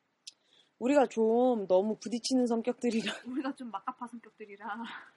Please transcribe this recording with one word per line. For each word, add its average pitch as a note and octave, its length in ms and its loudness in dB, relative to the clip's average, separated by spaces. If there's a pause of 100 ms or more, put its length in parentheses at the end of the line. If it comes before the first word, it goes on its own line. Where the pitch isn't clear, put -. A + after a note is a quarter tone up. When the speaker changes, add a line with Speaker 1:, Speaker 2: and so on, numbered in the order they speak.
(800)
Speaker 1:
우리가 C4 280 4
좀 A3+ 600 2
너무 G3 300 4
부딪히는 B3 500 0
성격들이라. A3+ 680 -2
Speaker 2:
<laughs> - 120 -14
우리가 C4 300 -6
좀 B3 160 -14
막가파 B3 360 -8
성격들이라. G#3+ 680 -14 (420)